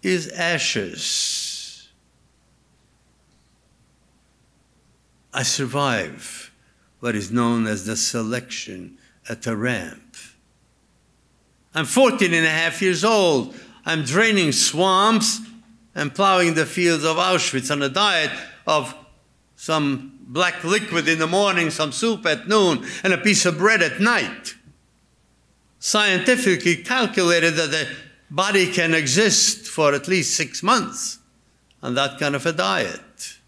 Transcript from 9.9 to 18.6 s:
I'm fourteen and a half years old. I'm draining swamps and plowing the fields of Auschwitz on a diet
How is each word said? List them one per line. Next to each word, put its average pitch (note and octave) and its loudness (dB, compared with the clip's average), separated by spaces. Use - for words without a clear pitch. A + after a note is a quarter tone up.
I'm D#3 -2
fourteen A3+ 4
and E3 2
a D#3+ 4
half D#3+ -2
years F3+ 0
old. F3 2
I'm D#3+ -2
draining F#3 2
swamps F#3+ 2
and D3 -4
plowing F#3 4
the D#3+ 2
fields E3 0
of D#3+ 0
Auschwitz E3+ 0
on D3 -2
a C#3 0
diet E3+ 0